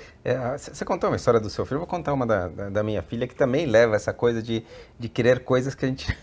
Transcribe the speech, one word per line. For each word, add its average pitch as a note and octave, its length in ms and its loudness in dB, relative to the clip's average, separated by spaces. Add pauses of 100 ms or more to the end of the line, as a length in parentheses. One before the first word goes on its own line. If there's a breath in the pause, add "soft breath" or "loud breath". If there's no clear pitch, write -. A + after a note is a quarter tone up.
(240 loud breath)
É, B2 120 0
a, C3 220 -4
c-, - 160 -16
você - 120 -10
contou G3 240 -2
uma C3+ 60 0
história A#2 240 4
do G#2 120 -2
seu - 140 -4
filho, B2+ 100 -4
eu C#3+ 60 -4
vou F3 60 -8
contar D3 260 -4
uma C3 120 0
da, G2 220 0
da, F#2+ 220 -10
da G#2 140 0
minha G#2+ 200 -2
filha, A#2+ 240 -4
que - 80 -20
também C#3 320 2
leva A2 280 6
essa G#2 180 0
coisa A#2 280 0
de, A2+ 220 -4 (340 loud breath)
de A#2 120 -8
querer B2+ 340 4
coisas C3 320 0
que - 100 -4
a - 20 0
gente - 360 -4